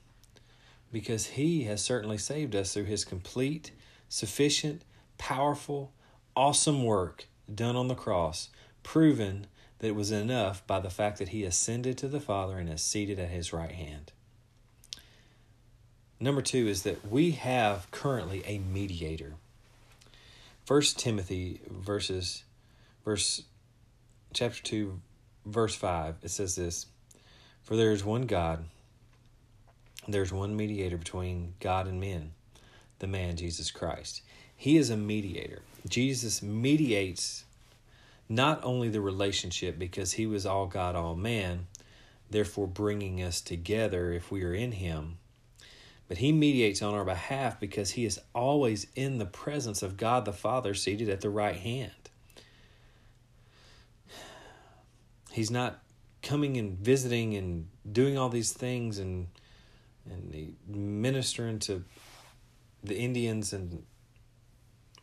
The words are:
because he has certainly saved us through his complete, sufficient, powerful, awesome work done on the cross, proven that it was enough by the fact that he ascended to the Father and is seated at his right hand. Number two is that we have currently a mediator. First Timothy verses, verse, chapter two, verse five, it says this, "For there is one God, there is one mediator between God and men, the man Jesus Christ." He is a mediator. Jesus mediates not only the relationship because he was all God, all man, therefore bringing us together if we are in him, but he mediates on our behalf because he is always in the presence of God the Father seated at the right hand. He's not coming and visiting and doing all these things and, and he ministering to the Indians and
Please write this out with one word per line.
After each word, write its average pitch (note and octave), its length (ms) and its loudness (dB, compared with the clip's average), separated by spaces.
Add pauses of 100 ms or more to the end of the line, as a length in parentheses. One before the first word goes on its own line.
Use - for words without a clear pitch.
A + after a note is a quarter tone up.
(920)
because A2 360 -2
he D3+ 360 2
has G#2 200 -2
certainly G#2+ 340 0
saved C3+ 380 -2
us G2 180 0
through G#2 120 -2
his G2+ 200 -2
complete, C3 680 -4 (380)
sufficient, - 720 0 (360)
powerful, C#3+ 760 -2 (440)
awesome C#3 480 6
work F#2+ 440 2 (260)
done A#2 220 0
on B2+ 140 0
the B2+ 60 0
cross, F2 540 0 (340)
proven A2+ 640 4 (320)
that A2 80 -2
it G#2+ 80 2
was G#2 160 0
enough G#2 540 0
by F#2+ 140 2
the F#2 100 -4
fact G#2 300 0
that F#2+ 100 -4
he G#2+ 140 -2
ascended A#2+ 540 0
to C#3 100 -4
the C#3+ 140 -2
Father F#2+ 360 -2
and E2+ 120 -4
is D#2+ 120 -4
seated G2+ 380 -2
at F2 100 -2
his E2+ 220 -4
right E2 220 -4
hand. D2+ 400 -12 (2000)
Number C3+ 220 4
two B2 260 2
is F#2+ 160 0
that G#2 280 -4
we D#3+ 200 6
have A#2+ 600 2
currently G2+ 540 -2
a G#2 120 -4
mediator. E2+ 800 -4 (1300)
First C#3+ 340 4
Timothy F#2 680 -2
verses, F#2+ 720 -4 (640)
verse, - 380 0 (920)
chapter A#2 280 0
two, G2+ 380 -2 (460)
verse G#2+ 300 2
five, D#2+ 460 0
it F2 80 -10
says F#2+ 260 -2
this, E2+ 320 -4 (760)
"For A2 140 0
there A2 140 8
is G2 120 2
one A2+ 200 2
God, E2+ 420 2 (1400)
there G2+ 160 2
is F2 100 -2
one G2+ 240 -2
mediator G2+ 400 -2
between F2+ 600 -6
God F#2 280 0
and F#2 140 -4
men, E2+ 300 -6 (680)
the F#2+ 80 -4
man F2+ 300 -2
Jesus E2+ 340 -4
Christ." - 520 -6 (340)
He C#3+ 180 6
is C3+ 140 8
a A2 80 2
mediator. G#2 640 -2 (260)
Jesus A#2+ 540 0
mediates A2 1040 2 (840)
not C3+ 340 2
only B2 280 0
the G#2+ 100 0
relationship F#2+ 800 -2
because F#2 340 -4
he A2+ 120 0
was G2+ 200 -2
all F#2+ 200 2
God, F2+ 300 -2
all E2+ 200 -2
man, F2+ 520 -2 (640)
therefore G#2 380 0
bringing G2 540 -2
us F2+ 180 -2
together F2+ 720 0
if F2 180 -4
we F#2+ 140 -2
are F2 100 0
in A#2+ 200 -2
him, E2+ 440 -4 (920)
but F2 80 -4
he C#3 160 4
mediates C3 480 6
on G#2 120 0
our G2+ 120 0
behalf A2 520 -2
because G2 340 -4
he B2 120 -2
is G2+ 160 -2 (140)
always B2 600 4
in C3+ 220 -2
the G#2 80 -2
presence B2 560 -4
of F#2+ 140 -4
God A2+ 300 2
the G2+ 80 -2
Father G#2+ 400 0
seated G2+ 340 0
at F#2+ 140 0
the G#2+ 80 0
right G#2 260 0
hand. A2 360 -6 (3500)
He's A2 200 -2
not B2 300 -2 (400)
coming C#3+ 360 0
and G2 200 -2
visiting A#2+ 580 4
and F2 320 -4 (220)
doing C3+ 280 4
all C3 120 2
these A#2 220 0
things A#2+ 480 -4
and, F#2 280 -4 (800)
and F2+ 240 -12
he D#2 220 -10 (120)
ministering A2 920 -2
to F#2 260 -4 (960)
the G2+ 140 -4
Indians A#2 560 0
and F2 300 -6 (1200)